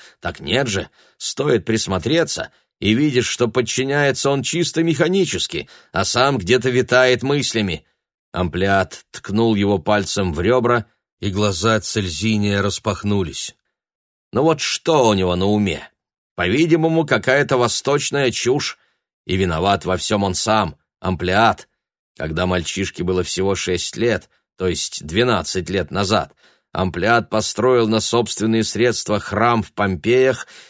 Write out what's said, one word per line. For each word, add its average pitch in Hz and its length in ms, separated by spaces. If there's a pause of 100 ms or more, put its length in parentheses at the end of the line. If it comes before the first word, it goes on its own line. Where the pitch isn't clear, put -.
(200)
Так 85 180
нет 123 300
же, 95 200 (280)
стоит 135 480
присмотреться, 113 880 (260)
и 107 160
видишь, 127 320
что - 220
подчиняется 135 840
он 139 140
чисто 160 400
механически, 165 840 (220)
а 95 140
сам 131 340
где-то 120 320
витает 127 540
мыслями. 113 600 (460)
Амплиат 92 800
ткнул 110 460
его 101 220
пальцем 98 540
в 76 80
рёбра, 120 460 (320)
и 101 120
глаза 104 500
Цельзиния 101 840
распахнулись. 98 920 (760)
Ну 127 120
вот 156 160
что 143 480
у 107 60
него 92 200
на 90 120
уме? 104 440 (460)
По-видимому, 160 680
какая-то 135 520
восточная 135 720
чушь. - 480 (480)
И 92 100
виноват 92 480
во 90 120
всём 101 260
он 95 120
сам, 104 420 (240)
Амплиат. 92 680 (480)
Когда 80 300
мальчишке 90 560
было 90 220
всего 95 320
шесть - 400
лет, 110 340 (260)
то 92 120
есть - 360
двенадцать 92 640
лет 92 220
назад, 95 420 (400)
Амплиат 98 580
построил 113 580
на 110 120
собственные 110 640
средства 107 540
храм 113 440
в - 100
Помпеях 117 760 (240)